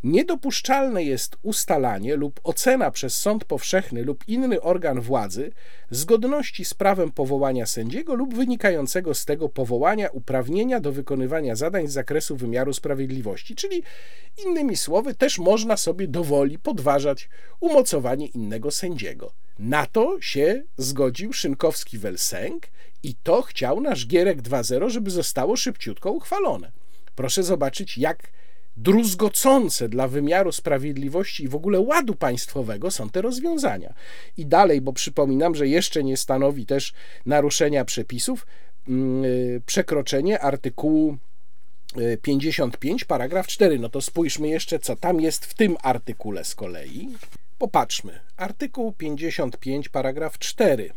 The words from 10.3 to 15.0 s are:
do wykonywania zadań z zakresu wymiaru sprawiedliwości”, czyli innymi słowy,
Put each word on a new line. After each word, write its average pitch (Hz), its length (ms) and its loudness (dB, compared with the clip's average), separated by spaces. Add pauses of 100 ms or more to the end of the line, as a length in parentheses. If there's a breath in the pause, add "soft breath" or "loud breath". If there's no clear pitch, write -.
do 147 120 -2
wykonywania 135 640 -2
zadań 165 320 0
z 139 40 -4
zakresu 143 440 -2
wymiaru 123 380 0
sprawiedliwości”, 131 800 -4
czyli 381 280 -2 (640 loud breath)
innymi 294 300 0
słowy, 214 380 0